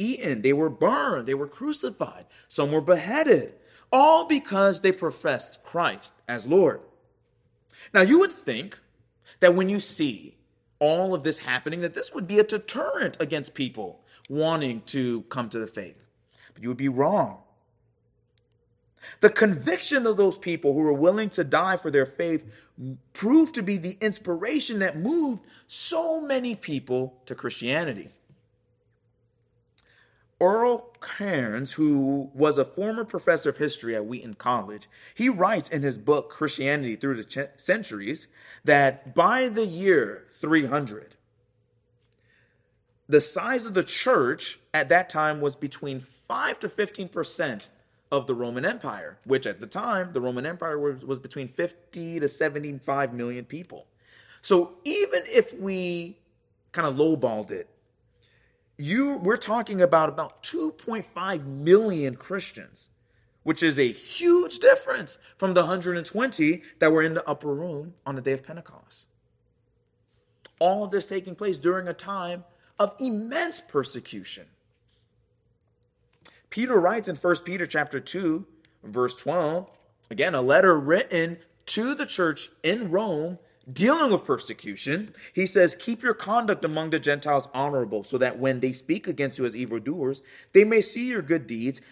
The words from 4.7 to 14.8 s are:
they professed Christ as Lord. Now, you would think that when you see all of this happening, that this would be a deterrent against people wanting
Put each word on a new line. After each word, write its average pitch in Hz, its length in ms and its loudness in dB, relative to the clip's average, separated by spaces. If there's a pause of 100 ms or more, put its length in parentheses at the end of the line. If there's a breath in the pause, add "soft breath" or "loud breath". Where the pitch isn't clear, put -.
they 190 100 6
professed 156 720 -4
Christ 147 500 -4 (140)
as 117 200 -6
Lord. 151 340 4 (1120 loud breath)
Now, 202 80 8
you 240 180 8
would 392 140 4
think 139 460 -10 (600 soft breath)
that 180 160 8
when 185 140 2
you 202 100 0
see 110 580 -4 (420)
all 170 340 2
of 160 100 -2
this 156 160 -2
happening, 151 420 -4
that 170 120 -4
this - 200 -8
would 220 140 -8
be 202 120 4
a 214 40 8
deterrent 220 760 -4
against 151 340 -4
people 107 480 -8 (280 soft breath)
wanting 147 520 -2